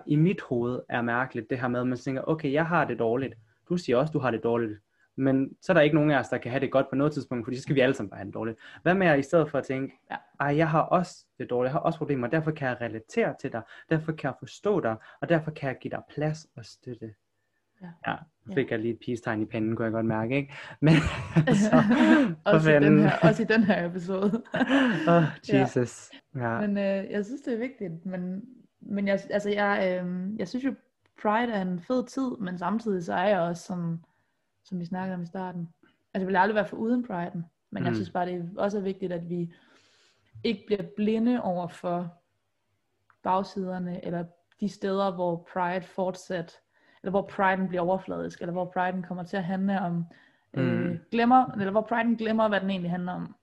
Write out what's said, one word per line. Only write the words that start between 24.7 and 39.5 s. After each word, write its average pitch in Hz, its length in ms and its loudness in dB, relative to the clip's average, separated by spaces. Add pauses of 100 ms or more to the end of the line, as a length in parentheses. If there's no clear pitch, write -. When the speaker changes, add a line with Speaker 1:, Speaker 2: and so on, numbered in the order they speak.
Speaker 1:
<laughs> 214 360 2
Åh, 170 140 8 (260)
Speaker 2:
Ja. 135 100 6
Speaker 1:
Jesus. - 500 0 (260)
Ja. 117 240 -2
Speaker 2:
Men, 202 180 0
øh, 196 340 -2
jeg 208 140 -2
synes, 262 160 -10
det 262 120 -4
er 220 40 -4
vigtigt, 202 480 -8
men, 185 400 -8 (340)
men 202 280 -4
jeg, 196 120 2 (100)
altså, 202 200 -2
jeg, 202 520 0
øhm, 180 360 -6
jeg 185 100 -4
synes 254 180 -6
jo, 247 80 -2 (480)
Pride 233 320 2
er 196 80 -2
en 180 180 -2
fed 254 280 -2
tid, 254 320 -4
men 180 180 -6
samtidig 185 460 -2
så 196 100 -4
er 185 140 2
jeg 196 120 4
også, 170 240 -2
som, 170 400 -6 (600)
som 180 160 -8
vi 170 60 -6
snakkede 185 300 -6
om 180 60 -6
i 170 40 -8
starten, 180 360 -8 (520)
altså, 190 100 -2
jeg 185 40 -2
vil 190 80 0
aldrig 202 200 4
være 208 100 2
for - 120 -10
uden 240 300 0
Priden, 175 380 -6 (260)
men 101 120 -4
jeg - 80 2
Speaker 1:
Mm. 113 40 0
Speaker 2:
synes 139 140 -2
bare, 180 160 -2
det 180 320 -6
også 202 200 0
er 202 40 -2
vigtigt, 190 320 -4
at 170 160 -8
vi 170 240 -4 (920)